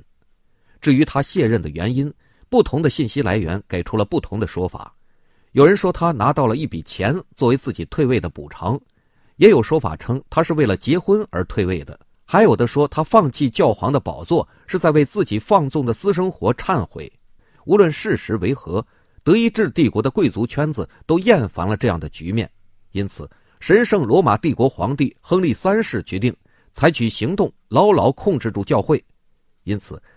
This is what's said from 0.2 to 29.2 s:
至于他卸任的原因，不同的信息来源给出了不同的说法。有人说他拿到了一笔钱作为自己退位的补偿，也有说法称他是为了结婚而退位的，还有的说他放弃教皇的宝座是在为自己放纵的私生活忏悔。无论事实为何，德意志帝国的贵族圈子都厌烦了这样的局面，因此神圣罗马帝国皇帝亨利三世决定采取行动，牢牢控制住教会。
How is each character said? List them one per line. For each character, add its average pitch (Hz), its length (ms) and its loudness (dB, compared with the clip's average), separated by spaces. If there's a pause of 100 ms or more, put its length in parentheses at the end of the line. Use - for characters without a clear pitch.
至 147 140 2
于 139 120 4
他 - 180 -2
卸 123 260 0
任 113 120 0
的 78 100 -10
原 87 220 -4
因， 139 200 -4 (360)
不 240 140 4
同 - 180 0
的 160 80 2
信 123 200 -2
息 139 140 -6
来 104 160 0
源 90 280 -4
给 87 160 -6
出 - 140 -6
了 104 80 0
不 175 160 -2
同 - 180 -10
的 101 80 -4
说 90 220 -6
法。 - 260 -14 (580)
有 135 120 8
人 185 100 8
说 190 160 -2
他 170 220 0
拿 123 220 0
到 139 120 2
了 113 80 2
一 151 120 -4
笔 82 160 -10
钱 127 360 -4 (160)
作 127 140 2
为 131 80 4
自 131 160 -8
己 87 140 -8
退 - 180 -2
位 123 160 0
的 82 80 -8
补 71 180 -14
偿， 90 320 -6 (580)
也 185 120 6
有 147 140 6
说 156 180 0
法 78 160 -6
称 127 320 -6
他 156 140 0
是 170 100 -2
为 151 140 2
了 95 100 0
结 156 220 -2
婚 202 320 0
而 90 140 -4
退 101 200 -2
位 87 180 -4
的， - 160 -18 (280)
还 196 160 4
有 160 120 6
的 120 120 0
说 143 200 0
他 - 160 -4
放 165 300 2
弃 143 160 -2
教 131 240 2
皇 107 180 -2
的 139 80 0
宝 - 240 -8
座 151 240 -2 (200)
是 185 120 -4
在 165 120 2
为 151 120 4
自 - 220 -2
己 104 140 -4
放 160 300 2
纵 143 160 -2
的 117 100 -2
私 196 180 -2
生 180 180 -2
活 - 220 -2
忏 156 320 -2
悔。 - 260 -14 (540)
无 185 120 2
论 185 140 6
事 151 260 -4
实 - 200 -6
为 92 180 -2
何， 90 320 -6 (380)
德 156 100 4
意 233 140 2
志 214 220 -2
帝 139 180 2
国 104 120 -2
的 131 100 0
贵 170 180 0
族 110 180 -4
圈 151 240 -4
子 - 180 -8 (180)
都 165 120 2
厌 185 300 2
烦 87 180 -6
了 107 80 0
这 120 140 -2
样 85 100 -2
的 78 120 -10
局 82 200 -10
面， 107 180 -4 (440)
因 98 160 -4
此 - 200 -16 (320)
神 214 220 4
圣 208 200 0
罗 127 180 4
马 113 160 2
帝 151 160 -2
国 123 160 0
皇 120 260 -4
帝 139 280 -2
亨 185 200 0
利 143 120 0
三 202 280 0
世 104 200 -6
决 - 160 -8
定 117 180 -2 (380)
采 - 160 4
取 117 180 -2
行 131 260 -4
动， 190 160 -2 (180)
牢 175 220 2
牢 135 220 4
控 180 260 -2
制 110 140 -4
住 101 100 -6
教 117 180 0
会。 147 220 -2 (600)